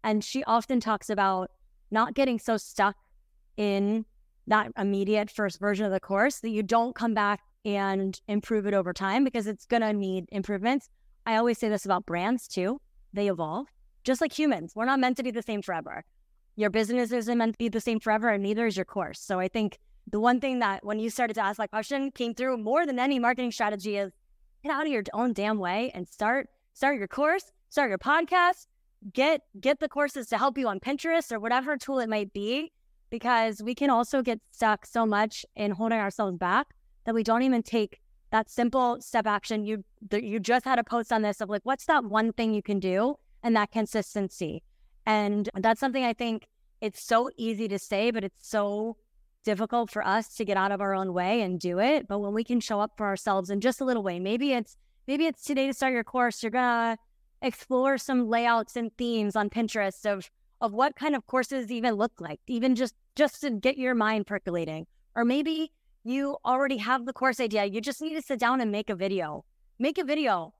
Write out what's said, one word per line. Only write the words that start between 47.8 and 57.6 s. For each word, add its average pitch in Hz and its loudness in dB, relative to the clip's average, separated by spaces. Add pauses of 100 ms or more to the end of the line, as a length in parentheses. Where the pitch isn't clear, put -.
but 220 -2
it's - -10
so 208 -2 (480)
difficult 220 0
for - -2
us 220 0
to 220 -4
get 196 0
out 196 2
of 196 -2
our 196 0
own 190 -2
way 185 2
and 185 -2
do 175 -2
it. 269 2
But 202 -2
when 202 -4
we 226 -2
can 240 0
show 208 -2
up 214 -2
for 214 -2
ourselves 190 0
in 202 -2
just 247 0
a 262 -2
little 240 0
way, 180 -2
maybe 233 0
it's, 233 -4 (280)
maybe 294 0
it's - -4
today 269 0
to 262 -2
start 262 0
your 233 -2
course. 240 0
You're 220 -4
gonna 233 0 (440)
explore 254 0